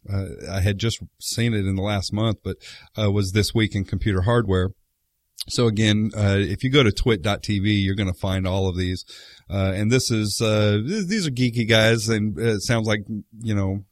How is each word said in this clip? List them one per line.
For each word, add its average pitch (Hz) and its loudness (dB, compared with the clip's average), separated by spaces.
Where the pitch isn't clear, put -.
uh, 95 -4
I 95 -2
had 101 0
just 113 -4
seen 117 -2
it 101 0
in 95 0
the 95 -2
last 101 -2
month, 107 0
but, 95 -6
uh, 107 2
was 98 0
This 104 2
Week 110 2
in 98 0
Computer 95 0
Hardware. 95 2
So 120 0
again, 107 2
uh, 101 2
if 101 -2
you 131 0
go 139 6
to 107 4
twit 110 0
dot 101 -2
T 104 0
V, 104 2
you're 98 2
gonna 98 -2
find 95 -2
all 95 0
of 90 -2
these. 92 -2
Uh, 95 0
and 107 0
this 127 2
is, 107 0
uh, 107 2
th-, 196 -4
these 190 -2
are 139 -4
geeky 120 0
guys, 110 4
and 107 0
it 110 0
sounds 113 0
like, 107 0
you 110 -4
know 98 -2